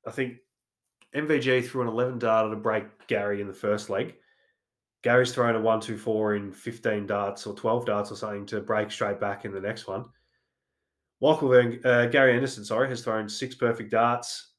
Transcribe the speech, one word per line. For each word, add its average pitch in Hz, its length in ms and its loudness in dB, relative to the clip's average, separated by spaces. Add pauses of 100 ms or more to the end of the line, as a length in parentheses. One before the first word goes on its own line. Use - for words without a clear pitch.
I 117 60 -8
think 127 260 -6 (760)
M 151 120 -2
V 151 140 4
G 127 200 4
threw 127 220 -4
an 117 60 0
eleven 123 300 -2
data 110 320 4
to 107 60 -6
break 107 280 -2 (240)
Gary 101 320 0
in 98 80 -6
the 95 40 -12
first 104 380 -2
leg. 101 240 -4 (880)
Gary's 123 300 4
thrown 120 240 2
a 110 40 0
one 110 200 2
two 107 180 -8
four 107 380 0
in 101 160 -6
fifteen 107 540 -4
darts 101 400 -4
or 104 80 -8
twelve 120 300 0
darts 104 280 -2
or 104 40 -12
something 101 300 -8
to 107 140 -6
break 107 300 -2
straight 101 300 -4
back 101 240 -4
in 101 80 -8
the 98 80 -8
next 107 260 -6
one. 104 180 -8 (1160)
Michael 151 300 4
Van, 120 340 6
uh, 120 220 4
Gary 131 280 6
Anderson, 120 300 -4
sorry, 117 240 0
has 123 140 -8
thrown 110 260 -4
six 127 260 -8
perfect 117 360 -2
darts. 120 680 0